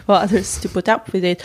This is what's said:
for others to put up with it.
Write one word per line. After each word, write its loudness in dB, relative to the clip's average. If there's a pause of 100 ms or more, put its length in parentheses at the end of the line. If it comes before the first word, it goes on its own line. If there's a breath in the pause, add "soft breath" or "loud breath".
for 6
others 0
to -6
put -2
up 0
with -2
it. 0